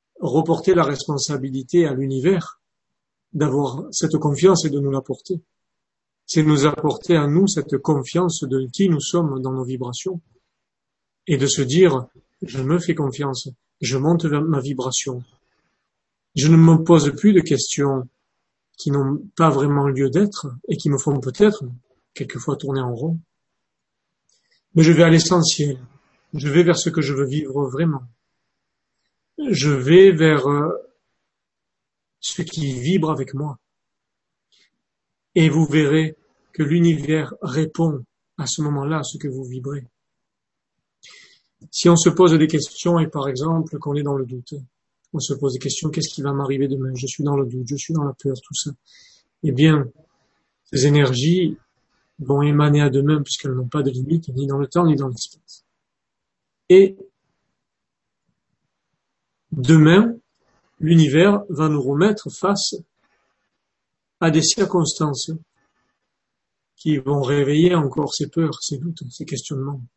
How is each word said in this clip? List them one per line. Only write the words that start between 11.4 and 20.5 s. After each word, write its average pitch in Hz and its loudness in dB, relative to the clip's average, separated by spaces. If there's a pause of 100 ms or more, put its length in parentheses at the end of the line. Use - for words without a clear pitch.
se 139 -2
dire, « 139 4 (360)
Je 131 -10
me 147 0
fais 175 -2
confiance, 139 -6 (320)
je 131 -4
monte 160 0
vers 147 0
ma 156 -2
vibration. » 127 -6 (1120)
Je 135 0
ne 165 8
me 160 8
pose 160 4
plus 208 4
de 185 6
questions 135 -2 (680)
qui - -6
n'ont 139 -2 (180)
pas 165 4
vraiment 143 0
lieu 135 -2
d'être 185 -2 (220)